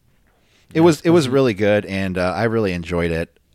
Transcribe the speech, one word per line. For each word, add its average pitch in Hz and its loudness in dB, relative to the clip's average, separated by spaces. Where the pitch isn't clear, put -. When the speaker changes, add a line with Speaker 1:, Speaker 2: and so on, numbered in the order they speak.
Speaker 1:
it - -8
Speaker 2:
Yeah. 160 2
Speaker 1:
was, 165 4
it 175 0
was 165 4
Speaker 2:
Mm-hmm. 127 -4
Speaker 1:
really 135 2
good, 104 0
and, 95 -4
uh, 90 -2
I 101 -4
really 110 -2
enjoyed 85 -4
it. 82 -6